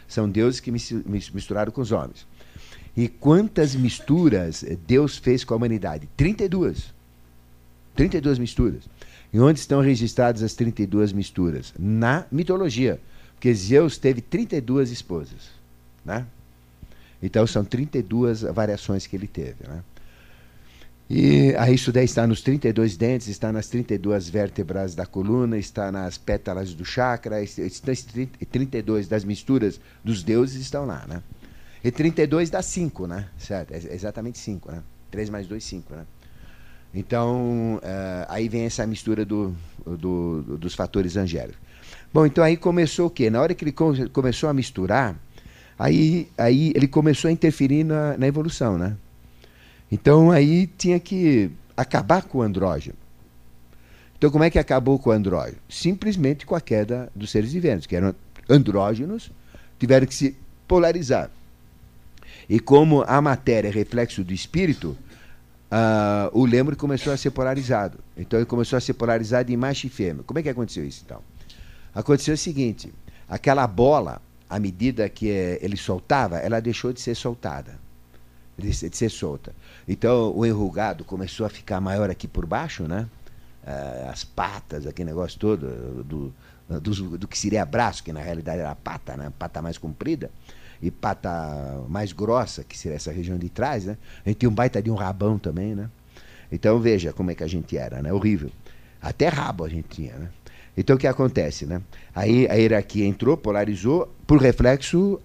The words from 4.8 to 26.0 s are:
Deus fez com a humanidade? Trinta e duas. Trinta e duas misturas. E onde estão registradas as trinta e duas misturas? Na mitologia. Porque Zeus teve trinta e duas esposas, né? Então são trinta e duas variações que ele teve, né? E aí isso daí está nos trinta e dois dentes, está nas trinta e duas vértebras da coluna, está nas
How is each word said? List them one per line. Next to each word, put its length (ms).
Deus 300
fez 260
com 120
a 20
humanidade? 580
Trinta 280
e 40
duas. 460
Trinta 240
e 20
duas 160
misturas. 460
E 60
onde 200
estão 220
registradas 640
as 100
trinta 300
e 20
duas 260
misturas? 680
Na 520
mitologia. 680
Porque 200
Zeus 440
teve 240
trinta 340
e 60
duas 280
esposas, 600
né? 200
Então 240
são 200
trinta 320
e 40
duas 400
variações 640
que 120
ele 100
teve, 400
né? 160
E 480
aí 180
isso 160
daí 140
está 200
nos 160
trinta 280
e 20
dois 240
dentes, 320
está 240
nas 160
trinta 260
e 40
duas 320
vértebras 680
da 100
coluna, 520
está 340
nas 260